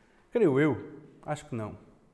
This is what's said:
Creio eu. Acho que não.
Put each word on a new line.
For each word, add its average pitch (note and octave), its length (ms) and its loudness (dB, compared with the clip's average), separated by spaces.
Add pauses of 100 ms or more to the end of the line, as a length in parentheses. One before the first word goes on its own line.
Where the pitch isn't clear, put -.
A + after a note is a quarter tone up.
(300)
Creio D#3 300 4
eu. C#3+ 340 0 (320)
Acho D3 200 -8
que B2+ 100 -8
não. G#2 220 -8 (360)